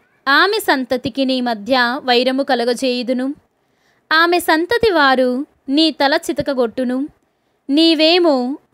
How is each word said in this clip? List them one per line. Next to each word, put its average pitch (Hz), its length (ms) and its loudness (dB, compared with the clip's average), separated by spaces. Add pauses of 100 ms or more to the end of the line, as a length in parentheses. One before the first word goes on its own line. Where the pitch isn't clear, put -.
(300)
ఆమె 370 300 2
సంతతికిని 262 800 -2
మధ్య 240 640 -2
వైరము 254 400 0
కలగజేయుదును. 247 920 -2 (800)
ఆమె 339 260 2
సంతతి 359 520 0
వారు 262 540 2 (240)
నీ 311 220 2
తల 285 280 0 (120)
చితకగొట్టును, 254 760 -4 (600)
నీవేమో 311 880 2 (160)